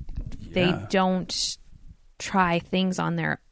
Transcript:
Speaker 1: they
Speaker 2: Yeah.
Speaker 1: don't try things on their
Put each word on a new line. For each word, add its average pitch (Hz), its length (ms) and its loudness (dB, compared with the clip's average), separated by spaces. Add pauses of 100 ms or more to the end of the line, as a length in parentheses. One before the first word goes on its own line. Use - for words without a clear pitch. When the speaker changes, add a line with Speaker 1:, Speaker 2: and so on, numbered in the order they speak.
(500)
Speaker 1:
they 180 160 2
Speaker 2:
Yeah. 180 240 0
Speaker 1:
don't 185 680 0 (600)
try 180 400 2
things 185 400 0
on 170 180 0
their 156 240 0 (120)